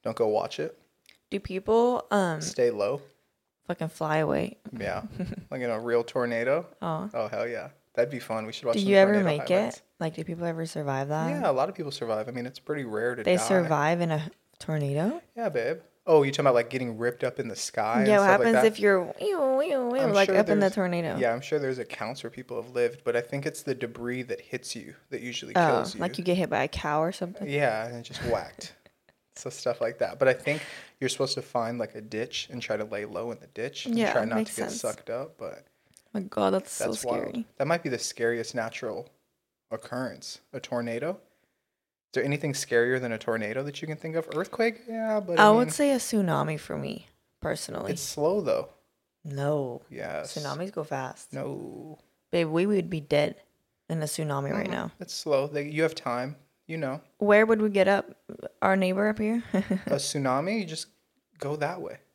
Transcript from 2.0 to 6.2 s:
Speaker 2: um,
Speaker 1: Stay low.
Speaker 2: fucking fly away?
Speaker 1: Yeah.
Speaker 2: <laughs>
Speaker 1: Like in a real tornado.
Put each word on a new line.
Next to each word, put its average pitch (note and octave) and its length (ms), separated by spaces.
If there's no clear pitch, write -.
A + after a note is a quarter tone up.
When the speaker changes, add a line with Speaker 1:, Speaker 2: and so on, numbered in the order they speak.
Speaker 2:
um, F3 300
Speaker 1:
Stay C3 300
low. G#2+ 300
Speaker 2:
fucking E3 220
fly D#3 300
away? - 400
Speaker 1:
Yeah. G#3+ 240
Speaker 2:
<laughs> - 240
Speaker 1:
Like C3+ 120
in B2 80
a A2 100
real A#2+ 220
tornado. A#2+ 640